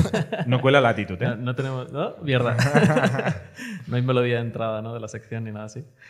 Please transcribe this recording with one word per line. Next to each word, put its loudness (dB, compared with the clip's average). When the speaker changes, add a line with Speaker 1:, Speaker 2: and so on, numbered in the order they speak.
Speaker 1:
<laughs> -2
Speaker 2:
No 4
cuela 6
Latitude, 0
¿eh? 0
Speaker 1:
No, -2
no -4
tenemos, -6
¿no? -6
Mierda. 2
<laughs> 2
No -4
hay 0
melodía 2
de 0
entrada, -4
¿no? -8
De -8
la -10
sección -10
ni -10
nada -10
así. -14